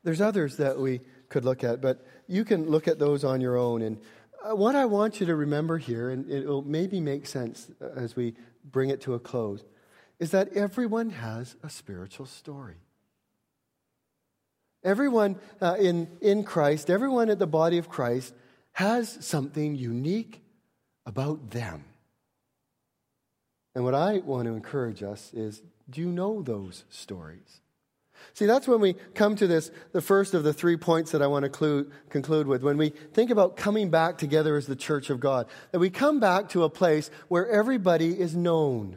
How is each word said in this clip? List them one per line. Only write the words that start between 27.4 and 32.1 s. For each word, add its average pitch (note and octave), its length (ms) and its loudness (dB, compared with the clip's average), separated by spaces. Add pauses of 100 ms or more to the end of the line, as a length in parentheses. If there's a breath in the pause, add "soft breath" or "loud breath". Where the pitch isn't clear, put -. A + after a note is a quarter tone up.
See, G#3 140 0
that's C4 220 4
when A#3 120 6
we F#3 140 4 (200 loud breath)
come G#3 220 4
to G#3 100 4
this, E3 240 2 (220 loud breath)
the F3+ 80 0
first G3 340 2
of D#3 100 2
the D3+ 80 4
three E3+ 240 2
points D#3+ 340 2
that D#3 100 0
I C#3+ 60 4
want C#3+ 160 2
to C#3 80 -2
clu-, C#3+ 400 0 (180 loud breath)
conclude D3+ 380 0